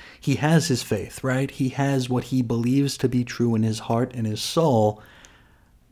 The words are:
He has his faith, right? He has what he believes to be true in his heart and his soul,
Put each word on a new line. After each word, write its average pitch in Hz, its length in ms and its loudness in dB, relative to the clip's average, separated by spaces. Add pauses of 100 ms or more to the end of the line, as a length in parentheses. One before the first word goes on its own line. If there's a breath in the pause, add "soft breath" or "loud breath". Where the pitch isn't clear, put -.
(200 loud breath)
He 139 160 0
has 156 320 4
his 123 140 0
faith, - 420 -6
right? 131 280 -2
He 131 180 -2
has 139 400 0
what 123 160 0
he 131 160 0
believes 120 560 0
to 135 120 0
be 123 140 0
true 117 320 0
in 110 60 2
his 110 180 0
heart 123 360 -2
and 117 100 -4
his 107 160 -6
soul, 113 600 2 (920 loud breath)